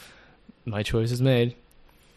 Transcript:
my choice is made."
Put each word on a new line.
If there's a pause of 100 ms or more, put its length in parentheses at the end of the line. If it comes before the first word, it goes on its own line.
(680)
my
choice
is
made." (600)